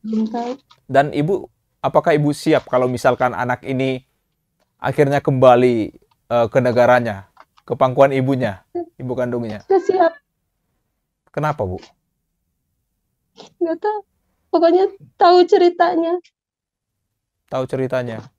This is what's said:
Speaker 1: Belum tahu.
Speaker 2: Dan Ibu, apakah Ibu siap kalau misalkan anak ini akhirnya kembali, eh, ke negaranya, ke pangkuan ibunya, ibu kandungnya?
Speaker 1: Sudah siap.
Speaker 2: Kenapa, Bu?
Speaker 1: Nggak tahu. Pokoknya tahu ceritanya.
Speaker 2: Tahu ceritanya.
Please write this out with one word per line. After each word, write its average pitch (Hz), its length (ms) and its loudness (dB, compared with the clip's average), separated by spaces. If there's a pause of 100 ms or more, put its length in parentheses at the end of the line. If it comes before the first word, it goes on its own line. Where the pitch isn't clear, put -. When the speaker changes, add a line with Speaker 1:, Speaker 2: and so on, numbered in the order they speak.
Speaker 1:
Belum 220 280 -4
tahu. 240 320 -8 (240)
Speaker 2:
Dan 139 260 0
Ibu, 180 380 -4 (320)
apakah 151 320 0
Ibu 147 180 2
siap 147 380 -2
kalau 127 160 0
misalkan 123 480 0
anak 123 320 -6
ini 131 400 -4 (720)
akhirnya 143 420 0
kembali, 127 580 4 (520)
eh, 117 200 0
ke 139 120 -2
negaranya, 120 640 0 (400)
ke - 80 -8
pangkuan 131 400 2
ibunya, 127 480 -2 (400)
ibu 123 160 -8
kandungnya? 120 480 -6
Speaker 1:
Sudah 381 160 0
siap. 359 320 0 (1200)
Speaker 2:
Kenapa, 151 320 -4
Bu? 92 160 -8 (1800)
Speaker 1:
Nggak 330 240 -4
tahu. 427 200 -4 (520)
Pokoknya 339 320 2 (320)
tahu 359 320 6
ceritanya. 349 720 2 (1300)
Speaker 2:
Tahu 131 160 -4
ceritanya. 127 560 -6 (180)